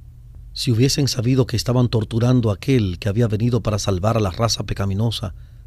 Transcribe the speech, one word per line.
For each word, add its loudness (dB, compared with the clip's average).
Si -2
hubiesen 2
sabido 2
que -4
estaban 2
torturando 2
a 0
aquel 0
que -4
había 2
venido 0
para 0
salvar 0
a 2
la 0
raza -2
pecaminosa -2